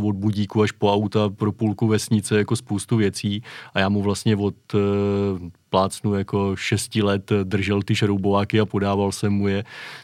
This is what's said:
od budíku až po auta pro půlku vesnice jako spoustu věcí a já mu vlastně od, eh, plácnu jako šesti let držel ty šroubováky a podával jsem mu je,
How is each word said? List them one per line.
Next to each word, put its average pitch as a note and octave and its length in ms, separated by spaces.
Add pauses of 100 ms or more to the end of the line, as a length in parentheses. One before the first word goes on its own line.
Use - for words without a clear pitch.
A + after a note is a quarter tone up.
od G#2 100
budíku G#2 460
až G#2 100
po G#2 220
auta G#2+ 340
pro G2+ 240
půlku A2 340
vesnice G#2+ 520
jako G#2 180
spoustu - 400
věcí G2+ 460 (320)
a G2+ 60
já F#2+ 80
mu G2+ 140
vlastně G2+ 340
od, G2+ 180 (200)
eh, G#2+ 40 (920)
plácnu F#2+ 440
jako G2 420
šesti - 460
let G2 300 (120)
držel G2 380
ty G#2+ 120
šroubováky G2+ 680
a G#2 60
podával G2 460
jsem G2+ 200
mu G2+ 160
je, G2 160 (400)